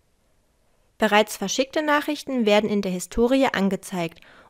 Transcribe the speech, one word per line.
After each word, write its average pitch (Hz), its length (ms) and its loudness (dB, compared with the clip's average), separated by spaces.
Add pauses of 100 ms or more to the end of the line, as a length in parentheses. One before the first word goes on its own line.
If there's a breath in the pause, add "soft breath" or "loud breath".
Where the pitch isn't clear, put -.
(960)
Bereits 214 400 2
verschickte 262 460 -4
Nachrichten 294 640 -2
werden 208 240 4
in 202 100 0
der 190 120 -4
Historie 240 600 0
angezeigt 185 720 -4 (280 soft breath)